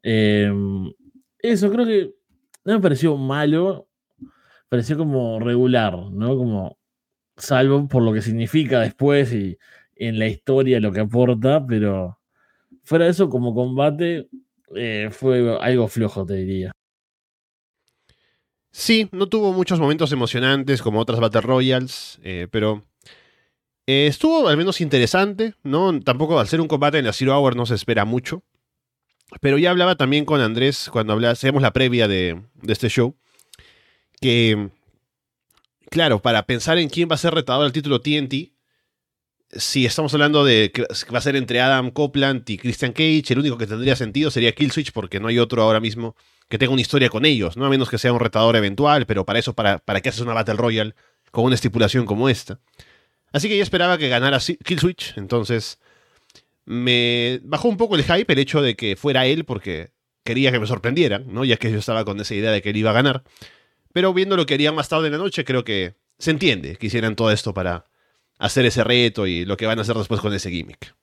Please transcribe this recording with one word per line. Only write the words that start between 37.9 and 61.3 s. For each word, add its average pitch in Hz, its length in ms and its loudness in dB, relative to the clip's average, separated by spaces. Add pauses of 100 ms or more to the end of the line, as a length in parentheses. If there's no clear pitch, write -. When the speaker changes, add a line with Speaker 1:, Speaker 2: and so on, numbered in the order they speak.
Speaker 2:
T 147 160 -2
N 143 100 -4
T, 135 260 -8 (960)
si 127 340 -2
estamos 147 280 -2
hablando 147 320 4
de 107 260 4
que 120 140 -2 (280)
va 123 40 -2
a 117 40 0
ser 139 140 -2
entre 127 240 -2
Adam 127 320 2
Copeland 139 580 -2
y 101 80 -6
Christian 123 360 -4
Cage, 156 360 0
el 127 100 2
único 143 180 -2
que 113 100 -6
tendría 120 280 0
sentido 127 340 -2
sería 117 240 2
Killswitch, 147 380 -4
porque 101 280 -8
no 107 80 -6
hay 117 120 2
otro 117 240 0
ahora 110 160 4
mismo 113 360 -6 (320)
que 113 100 -6
tenga 127 160 2
una 131 80 2
historia 131 280 2
con 113 160 -2
ellos, 110 320 0
¿no? 131 80 -4
A 139 40 0
menos 131 200 0
que 117 80 -4
sea 123 160 0
un 120 60 0
retador 113 360 2
eventual, 117 500 2
pero 98 200 -2
para 107 140 0
eso, 117 140 -4
¿para, 101 260 0
para 98 220 -2
qué 131 80 -4
haces 113 120 -8
una 120 120 -4
Battle 110 220 -2
Royale 110 400 -2 (360)
con 113 140 0
una 127 100 2
estipulación 131 500 0
como 107 240 0
esta? - 300 -4 (720)
Así 151 160 -2
que 208 100 0
yo 202 60 2
esperaba 180 340 0
que 147 120 -2
ganara 127 300 2
Si-, - 180 -4
Killswitch, - 600 -4
entonces 110 600 -4 (840)
me 120 800 0
bajó 143 260 -2
un 208 80 -2
poco 208 180 0
el - 80 2
hype 175 280 0
el 135 80 4
hecho 139 220 0
de 123 140 0
que 101 200 -4
fuera 131 300 -2
él, 151 200 0
porque 95 460 -8 (320)
quería 127 280 0
que 123 80 0
me 107 80 -4
sorprendieran, 120 600 -2
¿no? 107 160 -6